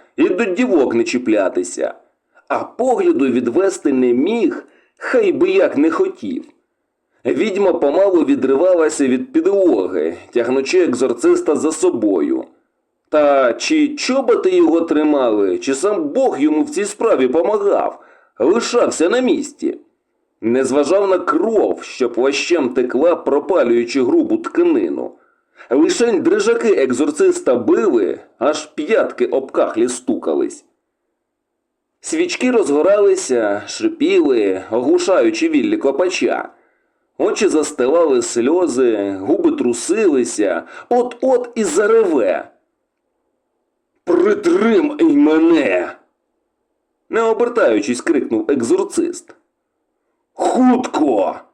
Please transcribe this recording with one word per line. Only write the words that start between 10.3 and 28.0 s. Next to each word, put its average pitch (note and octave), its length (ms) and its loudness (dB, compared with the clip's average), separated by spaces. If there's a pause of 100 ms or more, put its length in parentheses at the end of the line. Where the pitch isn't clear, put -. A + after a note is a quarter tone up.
тягнучи C3+ 520 0
екзорциста C3+ 720 0
за C#3 160 -2
собою. G2 720 0 (640)
Та C#3 440 2
чи D3+ 360 0
чоботи A#3+ 640 0
його E3 300 4
тримали, C3+ 800 0
чи C3+ 160 -4
сам F3+ 340 -2
Бог A3 320 -2
йому D3+ 220 2
в - 80 -8
цій G3+ 140 -4
справі F3 440 0
помагав, F#3+ 720 0 (380)
лишався F3 720 0
на A#3+ 120 0
місці. - 580 -2 (640)
Не B2 200 0
зважав D3 440 0
на F#3 100 2
кров, E3 640 -2
що - 280 -4
плащем C#3 580 0
текла, C3 480 0
пропалюючи C#3 880 0
грубу C#3+ 320 2
тканину. G2 760 0 (580)
Лишень F3 520 2
дрижаки G#3+ 500 2
екзорциста D3 840 0
били, A#2+ 640 0 (180)